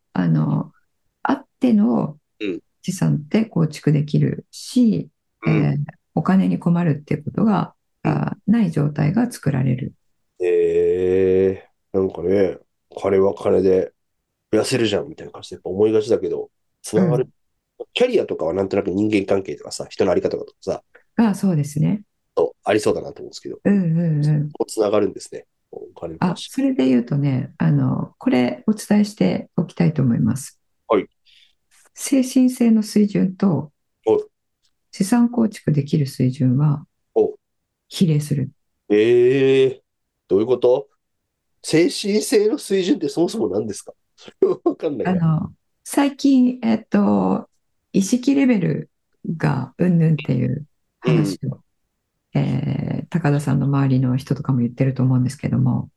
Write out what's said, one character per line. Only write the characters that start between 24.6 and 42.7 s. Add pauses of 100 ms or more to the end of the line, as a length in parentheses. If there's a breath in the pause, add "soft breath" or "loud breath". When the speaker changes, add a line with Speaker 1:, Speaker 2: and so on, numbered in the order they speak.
Speaker 2:
つ
な
が
る
ん
で
す
ね。 (260)
お (180)
金
の
話。
Speaker 1:
あ、
そ
れ
で
言
う
と
ね、
あ
の、
こ
れ
お
伝
え
し
て
お
き
た
い
と
思
い
ま
す。 (280)
Speaker 2:
は
い。 (840 soft breath)
Speaker 1:
精
神
性
の
水
準
と (340)
Speaker 2:
お。 (720)
Speaker 1:
資
産
構
築
で
き
る
水
準
は (300)
Speaker 2:
お。 (520)
Speaker 1:
比
例
す
る。 (380)
Speaker 2:
え
ー、 (480)
ど
う
い
う
こ
と？ (760)
精
神
性
の
水